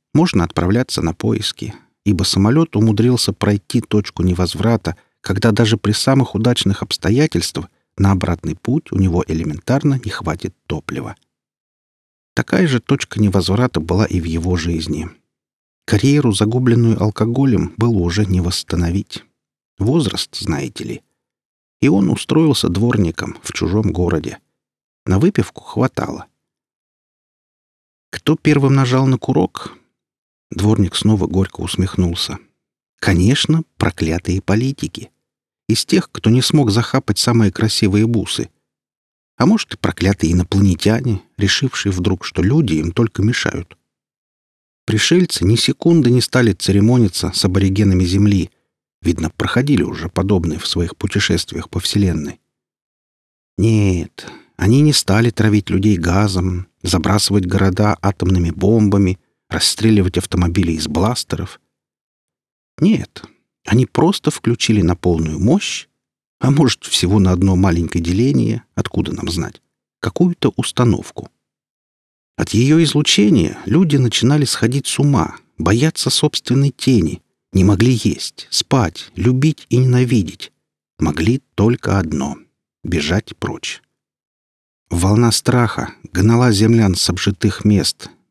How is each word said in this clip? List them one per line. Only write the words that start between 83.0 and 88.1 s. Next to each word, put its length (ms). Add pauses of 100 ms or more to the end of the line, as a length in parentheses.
прочь. 460 (1040)
Волна 440
страха 600 (180)
гнала 400
землян 420
с 160
обжитых 540
мест, 440 (220)